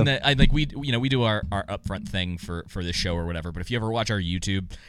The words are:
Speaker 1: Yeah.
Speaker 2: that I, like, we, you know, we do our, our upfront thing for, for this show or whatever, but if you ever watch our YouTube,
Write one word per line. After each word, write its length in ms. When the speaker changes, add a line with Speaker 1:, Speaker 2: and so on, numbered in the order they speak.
Speaker 1:
Yeah. 120
Speaker 2:
that 80
I, 80
like, 180
we, 140
you 100
know, 60
we 100
do 140
our, 300
our 140
upfront 420
thing 300
for, 300
for 140
this 140
show 180
or 120
whatever, 260
but 80
if 100
you 60
ever 140
watch 200
our 100
YouTube, 520